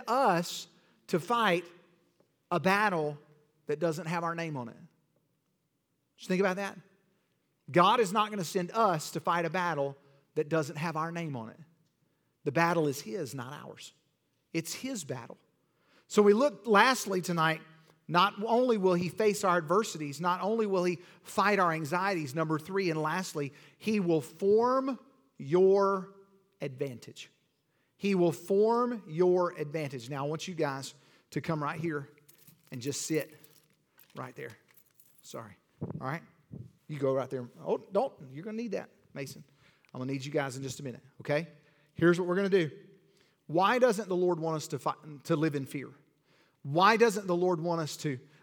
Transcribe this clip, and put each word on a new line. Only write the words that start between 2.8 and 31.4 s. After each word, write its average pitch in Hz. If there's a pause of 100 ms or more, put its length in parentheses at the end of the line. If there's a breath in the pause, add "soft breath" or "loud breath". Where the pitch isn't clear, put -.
that 147
doesn't 165
have 170
our 165
name 165
on 117
it. - (1400)
Just -
think 185
about 190
that. 196 (960)
God 185
is 196
not 214
gonna 202
send 180
us 196
to 165
fight 170
a 160
battle 156 (380 soft breath)
that 151
doesn't 156
have 156
our 160
name 170
on 113
it. - (880)
The 143
battle 170
is 131
His, 175
not 131
ours. - (580)
It's 165
His 254
battle. 127 (720 soft breath)
So -
we 202
look 269
lastly 214
tonight, 160 (440 soft breath)
not 180 (100)
only 233
will 185
He 175
face 208
our 180
adversities, 160
not 180
only 220
will 185
He 180 (240 loud breath)
fight 202
our 175
anxieties, 160
number 160
three, 185
and 156
lastly, 156 (240 loud breath)
He 214
will 170
form 247 (400)
your 190 (500)
advantage. 131 (680)
He 196
will 175
form 220
your 180
advantage. 143
Now, 139
I -
want 156
you 185
guys 139 (380 soft breath)
to -